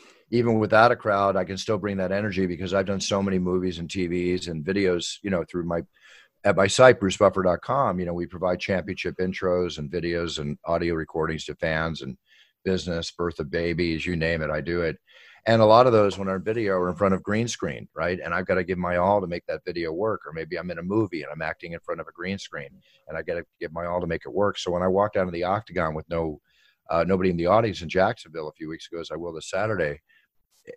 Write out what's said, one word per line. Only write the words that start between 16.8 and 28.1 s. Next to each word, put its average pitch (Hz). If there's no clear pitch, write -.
in 85
front 98
of 92
green 110
screen, 69
right? 87
And 85
I've 90
gotta 92
give 90
my 87
all 98
to 90
make 87
that 80
video 85
work. 101
Or 76
maybe 80
I'm 87
in 85
a 85
movie 95
and 69
I'm 78
acting 82
in 82
front 85
of 80
a 85
green 92
screen 71
and 76
I 82
gotta 85
give 80
my 85
all 87
to 87
make 85
it 65
work. 98
So -
when 87
I 92
walked 98
out 95
of 87
the 85
octagon 90
with 78
no, 80
uh, 82
nobody 95
in 85
the 85
audience 95
in 80
Jacksonville 85